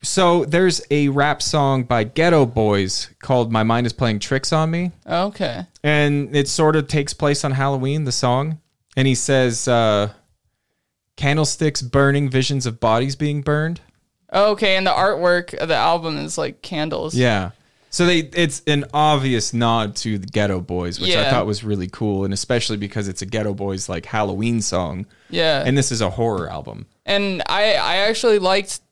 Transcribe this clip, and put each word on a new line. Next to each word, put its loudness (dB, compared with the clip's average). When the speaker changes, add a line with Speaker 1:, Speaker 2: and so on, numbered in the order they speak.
Speaker 1:
So 2
there's 2
a 2
rap 0
song 2
by 2
Ghetto 4
Boys 0
called 2
My 2
Mind 2
Is -4
Playing 0
Tricks -2
on 2
Me. -2
Speaker 2:
Okay. -4
Speaker 1:
And 2
it 2
sort 2
of 0
takes -2
place 0
on 0
Halloween, 0
the -2
song. 0
And 4
he 4
says, 2
uh, 4
"Candlesticks 0
burning, 2
visions 0
of -6
bodies 2
being -4
burned." -2
Speaker 2:
Okay, 2
and 0
the 2
artwork 0
of -4
the 2
album 0
is, -8
like, -6
candles. -6
Speaker 1:
Yeah. 2
So 0
they, 4
it's -2
an 0
obvious 2
nod 0
to -4
the -8
Ghetto 0
Boys, -6
which -2
I 2
Speaker 2:
Yeah. 2
Speaker 1:
thought 2
was -4
really -4
cool, -2
and -2
especially -2
because -6
it's -8
a -8
Ghetto -4
Boys, -6
like, -6
Halloween -2
song. -4
Speaker 2:
Yeah. 0
Speaker 1:
And 2
this 0
is -4
a 0
horror -4
album. -12
Speaker 2:
And -2
I, 0
I 0
actually 2
liked 0